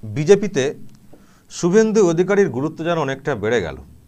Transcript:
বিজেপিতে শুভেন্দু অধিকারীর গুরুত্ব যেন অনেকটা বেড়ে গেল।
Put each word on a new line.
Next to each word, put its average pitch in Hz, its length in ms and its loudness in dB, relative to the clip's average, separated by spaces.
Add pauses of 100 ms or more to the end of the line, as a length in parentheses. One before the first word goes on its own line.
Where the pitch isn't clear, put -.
বিজেপিতে 151 600 2 (840)
শুভেন্দু 214 580 2
অধিকারীর 185 400 2
গুরুত্ব 143 360 -6
যেন 165 140 -2
অনেকটা 135 360 -4
বেড়ে 110 260 0
গেল। 78 160 -8 (320)